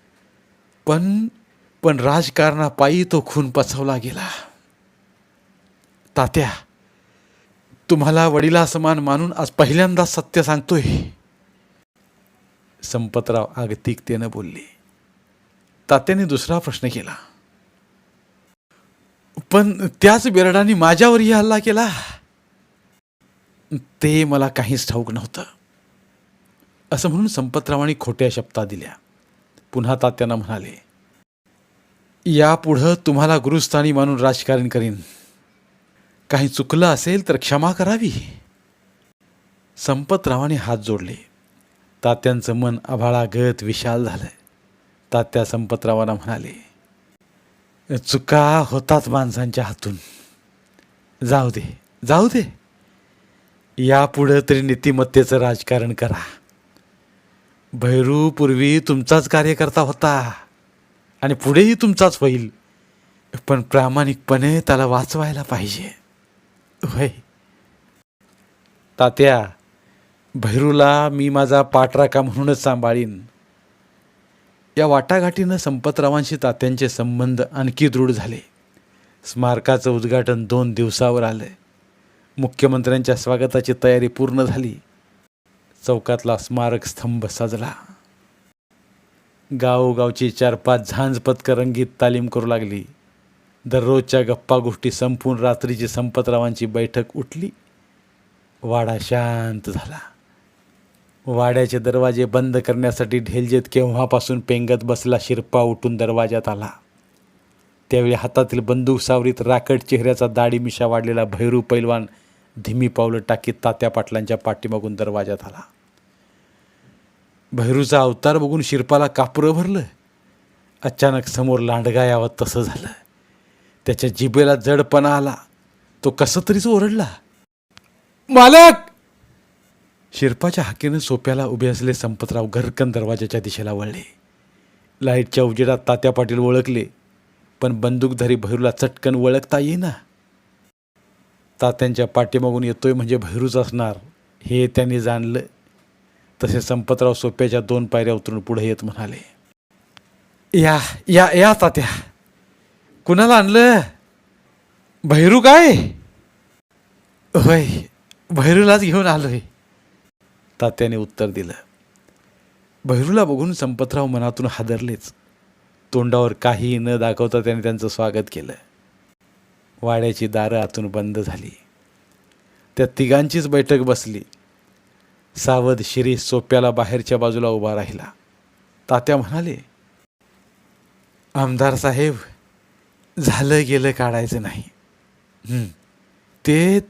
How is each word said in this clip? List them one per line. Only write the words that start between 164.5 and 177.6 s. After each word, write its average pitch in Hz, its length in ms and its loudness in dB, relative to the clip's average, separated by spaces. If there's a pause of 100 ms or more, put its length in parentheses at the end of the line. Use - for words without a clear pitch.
हादरलेच. 117 640 -8 (800)
तोंडावर 120 380 2
काही 120 460 -2
न 120 180 -2
दाखवता 117 440 -2
त्याने 113 220 -2
त्यांचं 113 260 -4
स्वागत 107 440 -4
केलं. 76 200 -14 (1300)
वाड्याची 117 440 -2
दारं 110 340 -2
आतून 107 280 -8
बंद 104 300 -6
झाली. 95 320 -8 (1300)
त्या 127 100 2 (120)
तिघांचीच 147 500 0
बैठक 143 300 2
बसली. 120 440 -4 (1160)
सावध 127 480 0
शिरीष 123 360 -2
सोप्याला 123 500 0
बाहेरच्या 117 480 -2
बाजूला 117 300 -2
उभा 107 260 -4